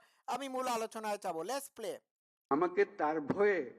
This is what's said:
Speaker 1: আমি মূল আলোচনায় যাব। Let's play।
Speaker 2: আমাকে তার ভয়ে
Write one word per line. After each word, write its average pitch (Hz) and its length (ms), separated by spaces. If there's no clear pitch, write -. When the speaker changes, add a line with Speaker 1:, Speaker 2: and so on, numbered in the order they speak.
Speaker 1:
আমি 262 220
মূল 254 180
আলোচনায় 220 500
যাব। 170 240
Let's 262 360
play। 185 180
Speaker 2:
আমাকে 175 360
তার 156 360
ভয়ে 185 580